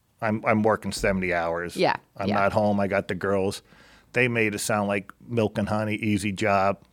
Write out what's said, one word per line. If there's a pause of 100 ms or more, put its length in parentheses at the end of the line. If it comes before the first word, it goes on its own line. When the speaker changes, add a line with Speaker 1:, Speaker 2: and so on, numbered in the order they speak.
(200)
Speaker 1:
I'm,
I'm
working
seventy
hours.
Speaker 2:
Yeah, (200)
Speaker 1:
I'm
Speaker 2:
yeah.
Speaker 1:
not
home.
I
got
the
girls. (520)
They
made
it
sound
like (140)
milk
and
honey,
easy
job. (140)